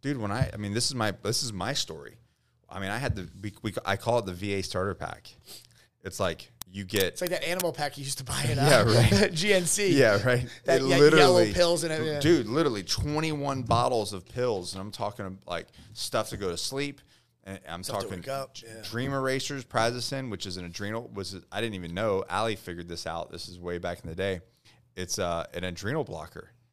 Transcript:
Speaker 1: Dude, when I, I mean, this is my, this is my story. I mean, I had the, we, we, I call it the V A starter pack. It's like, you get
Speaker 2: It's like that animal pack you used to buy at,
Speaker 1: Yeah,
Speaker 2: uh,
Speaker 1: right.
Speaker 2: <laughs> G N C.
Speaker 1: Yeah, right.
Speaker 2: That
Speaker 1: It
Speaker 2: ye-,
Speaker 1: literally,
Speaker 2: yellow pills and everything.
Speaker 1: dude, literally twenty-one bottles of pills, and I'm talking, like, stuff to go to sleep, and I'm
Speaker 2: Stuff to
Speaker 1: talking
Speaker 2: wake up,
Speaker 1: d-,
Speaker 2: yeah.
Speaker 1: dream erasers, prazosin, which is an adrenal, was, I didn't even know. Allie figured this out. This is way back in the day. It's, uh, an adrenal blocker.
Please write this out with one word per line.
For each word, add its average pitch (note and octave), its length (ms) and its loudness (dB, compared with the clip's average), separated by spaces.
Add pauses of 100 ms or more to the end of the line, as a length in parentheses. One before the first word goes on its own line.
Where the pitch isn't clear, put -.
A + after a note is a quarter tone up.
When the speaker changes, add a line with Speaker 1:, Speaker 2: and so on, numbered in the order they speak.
Speaker 1:
Dude, C#3 160 -4
when G#2 140 -4
I, C3 220 0
I - 40 -10
mean, G#2 160 -4
this A#2+ 140 0
is C3+ 80 -4
my, G#2+ 160 0 (120)
this A2+ 200 0
is A#2+ 80 -6
my G2 220 -4
story. - 420 -8 (540)
I F#2 100 -12
mean, G2 100 -6
I G#2+ 80 -2
had B2+ 200 -2
the, F#2 120 -10 (120)
we, G2+ 200 -10
we, G#2 120 -4 (100)
I G2 140 0
call A#2 220 0
it G#2 60 -4
the F#2 80 -6
V G2 200 -4
A G2 80 -2
starter F#2 320 -4
pack. - 340 -10 (800)
It's G2 160 -6
like, E2+ 280 -2 (220)
you G2 140 -10
get F#2+ 180 2
Speaker 2:
It's F2 180 -2
like F3 100 -2
that D#3 120 -4
animal E3+ 300 -4
pack D3 240 -6
you C#3 80 -10
used C3+ 140 -6
to C3+ 40 -10
buy - 240 -6
at, A#2+ 80 0
Speaker 1:
Yeah, C3 320 6
Speaker 2:
uh, A#2 320 8
Speaker 1:
right. G3 140 4
Speaker 2:
<laughs> - 0 -
G F#3+ 200 2
N F3+ 120 4
C. F3 340 4
Speaker 1:
Yeah, G#2 260 6
right. B2 220 2 (160)
Speaker 2:
That - 180 4
Speaker 1:
It C3+ 40 0
Speaker 2:
ye-, C#3 100 4
Speaker 1:
literally, D3+ 220 10 (300)
Speaker 2:
yellow - 60 -2
pills E3+ 300 4
and E3 80 -2
everything. D#3 300 -2
Speaker 1:
dude, C#3+ 260 4
literally A#2+ 360 0
twenty-one D3 800 -2
bottles A#2 500 2
of F2+ 120 -10
pills, G#2 480 -2
and F#2+ 80 -8
I'm G#2 100 -10
talking, G2+ 540 -8
like, E2+ 220 -8 (240)
stuff - 380 -4
to A2 80 -10
go F#2+ 120 -4
to E2+ 60 -4
sleep, C#3 460 -6 (420)
and G2 240 -12
I'm F2 160 -10
Speaker 2:
Stuff G#2+ 160 -6
to G2 60 -4
Speaker 1:
talking F#2+ 140 -8
Speaker 2:
wake F2+ 100 -12
up, C3+ 240 -8
Speaker 1:
d-, - 140 -18
Speaker 2:
yeah. A2 160 -16
Speaker 1:
dream B2 280 -4
erasers, C3+ 540 -4
prazosin, B2 640 -2
which G2 160 -8
is F#2 100 -8
an F2+ 80 -10
adrenal, G#2 500 -8
was, G2 220 -8 (160)
I G2+ 80 -6
didn't A2 160 -4
even E2+ 180 -8
know. G2 360 0
Allie G#2 260 -2
figured F2 320 -12
this E2+ 180 -10
out. E2 260 -8
This - 180 -12
is F2+ 100 -18
way F2 200 -6
back F2 220 -6
in E2+ 80 -12
the D#2+ 60 -10
day. F#2+ 240 -2 (560)
It's, F#2 240 -6
uh, E2+ 340 -2
an F2+ 120 -8
adrenal G#2 400 -6
blocker. - 460 -14 (220)